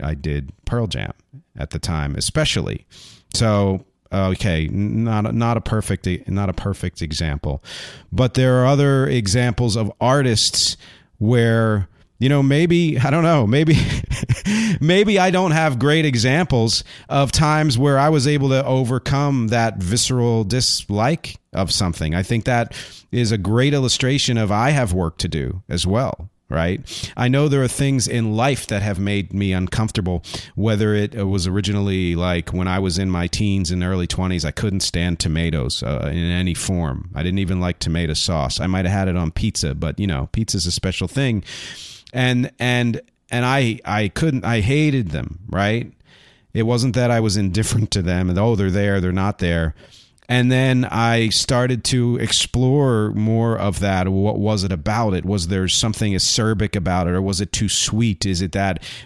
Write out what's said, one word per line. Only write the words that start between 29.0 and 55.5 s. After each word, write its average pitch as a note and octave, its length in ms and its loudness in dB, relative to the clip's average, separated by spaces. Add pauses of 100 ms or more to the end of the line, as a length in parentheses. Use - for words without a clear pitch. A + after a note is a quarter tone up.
me G2 220 0
uncomfortable, F#2 680 -2 (340)
whether G#2+ 380 2
it, G#2 240 -2
uh, G2+ 80 -2
was F#2+ 200 0
originally, F#2+ 680 0
like, F2 340 -2
when F2+ 180 -2
I F#2 120 0
was F#2 180 0
in F#2+ 120 0
my F2+ 180 0
teens G2 420 -2
and F2+ 120 -2
early F2+ 240 -2
twenties, F#2 380 -2
I D#2 60 -4
couldn't G2 300 -2
stand F2 400 -2
tomatoes, D#2 640 -2
uh, C#2 300 -4
in E2+ 60 -4
any F2 340 0
form. E2+ 640 -4
I D2 80 -4
didn't F2+ 160 -2
even F#2 220 -2
like F2+ 180 -2
tomato E2 340 -2
sauce. D2+ 480 -2
I E2 60 -2
might F#2 180 0
have F2+ 80 0
had G2 160 0
it F2 80 0
on E2 140 -2
pizza, E2 440 -2
but, D#2 240 -4
you G2+ 80 -2
know, D2 260 -2
pizza's G2+ 340 -4
a F2 60 -2
special F#2 360 -4
thing. B2 360 -2 (680)
And, B2+ 460 0
and, B2 420 0 (300)
and B2 160 0
I, B2+ 400 0
I G#2 220 0
couldn't, D3 360 -2
I A2+ 160 2
hated C3+ 520 2
them, D2+ 360 -6
right? G#2 420 -2 (600)
It A#2 120 0
wasn't A#2 300 0
that B2 160 2
I A#2 100 2
was G#2+ 180 0
indifferent G#2+ 540 0
to G2+ 100 2
them F2+ 260 0
and, F2+ 100 0
"Oh, A2+ 160 2
they're F#2+ 160 0
there, G2 300 0
they're F2+ 120 0
not F#2+ 260 -2
there." E2+ 360 0 (560)
And B2 220 2
then B2+ 320 2
I A#2 460 0
started B2 540 0
to B2 340 0
explore A#2+ 920 2
more A2 460 2
of F#2+ 220 -2
that. F#2+ 280 2
What G2 300 2
was G#2 240 0
it F#2+ 80 -2
about G#2 440 0
it? F2 100 -2
Was F#2 240 0
there F#2+ 200 0